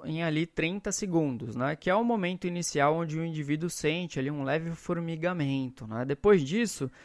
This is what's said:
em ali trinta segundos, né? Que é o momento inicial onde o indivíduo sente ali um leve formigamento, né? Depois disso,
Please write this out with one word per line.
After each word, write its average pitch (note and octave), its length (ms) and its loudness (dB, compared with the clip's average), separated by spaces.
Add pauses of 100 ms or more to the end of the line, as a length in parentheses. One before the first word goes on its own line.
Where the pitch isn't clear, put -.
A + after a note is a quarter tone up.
em D#3+ 180 -4
ali D#3+ 240 0
trinta F3+ 460 -4
segundos, D3 640 0
né? C#3 220 0
Que - 120 -4
é F#3 60 6
o A3 80 4
momento F#3 420 0
inicial D#3+ 520 2
onde D#3+ 200 -2
o D#3+ 60 -2
indivíduo D#3 460 -2
sente D#3+ 500 -2
ali C3 100 0
um D3 140 -4
leve D#3+ 280 0
formigamento, D#3+ 1160 -2
né? A2 160 -4
Depois D#3 400 6
disso, D#3 480 -2 (140)